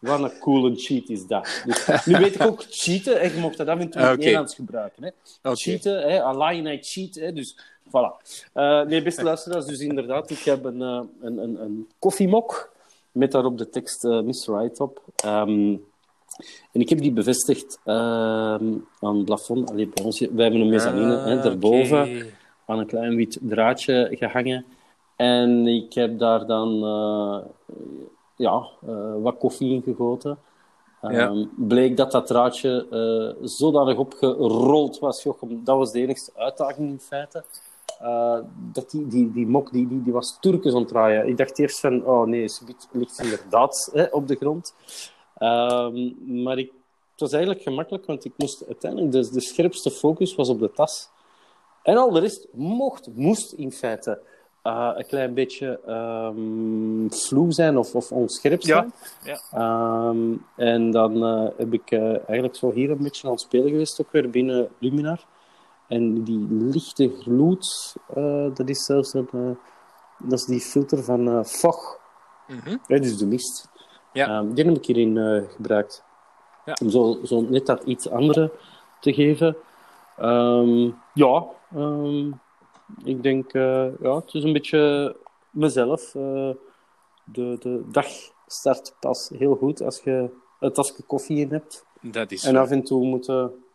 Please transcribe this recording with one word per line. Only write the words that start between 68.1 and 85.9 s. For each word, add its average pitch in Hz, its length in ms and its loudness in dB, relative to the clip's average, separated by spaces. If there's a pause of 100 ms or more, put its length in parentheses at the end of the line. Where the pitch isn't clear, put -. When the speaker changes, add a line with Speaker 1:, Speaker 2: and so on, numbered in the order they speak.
Speaker 1:
eh, 143 400 -2
dat 131 160 -4
is 139 160 -4
zelfs 139 280 2
een, 131 180 -2
eh, 123 80 -6 (920)
dat 127 100 2
is - 60 -6
die 127 140 -2
filter 139 440 0
van, 120 240 0
eh, 117 160 2
Fogg. - 560 0 (480)
Speaker 2:
Mhm. 135 300 -10 (100)
Speaker 1:
Hè, 139 120 4
dus 123 180 -2
de 101 80 -2
mist. - 440 -4 (440)
Speaker 2:
Ja. 139 140 0
Speaker 1:
Ehm, 107 260 -2
die 147 120 2
heb 170 120 6
ik - 80 -6
hierin, 117 320 4
eh, 107 260 2 (120)
gebruikt. 107 480 -2 (640)
Speaker 2:
Ja. 151 160 -8
Speaker 1:
Om 113 80 0
zo, 117 340 4
zo 117 180 0
net 131 240 0
dat - 180 0
iets - 260 -6
andere 151 420 2 (480)
te 143 140 2
geven. 151 420 4 (640)
Ehm, 120 720 4 (240)
ja, 147 320 6 (300)
ehm, 147 560 -4 (720)
ik 131 200 -6
denk, 131 300 0
eh, 131 340 2 (140)
ja, 127 140 0
het 165 180 -8
is 151 100 -4
een 156 100 2
beetje 143 640 2 (340)
mezelf. 139 680 0